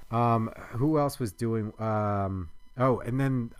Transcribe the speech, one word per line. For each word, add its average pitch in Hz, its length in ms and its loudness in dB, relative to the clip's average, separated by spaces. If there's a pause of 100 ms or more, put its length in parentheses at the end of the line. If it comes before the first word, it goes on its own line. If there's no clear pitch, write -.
(100)
Um, 117 380 4 (220)
who 151 280 2
else 143 200 0
was 113 140 -2
doing, 113 460 -2
um, 104 720 -2 (300)
oh, 127 220 4
and 127 200 -2
then 131 400 0